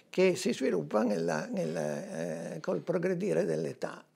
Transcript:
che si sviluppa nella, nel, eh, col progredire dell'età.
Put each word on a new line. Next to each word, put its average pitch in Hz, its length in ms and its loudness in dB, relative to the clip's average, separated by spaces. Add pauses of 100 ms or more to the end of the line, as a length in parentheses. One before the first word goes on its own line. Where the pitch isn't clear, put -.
che 180 280 4
si - 160 0
sviluppa 214 500 2
nella, 170 480 2
nel, 85 260 -2
eh, 78 840 -4
col 180 200 -2
progredire 175 640 0
dell'età. 156 600 -2 (120)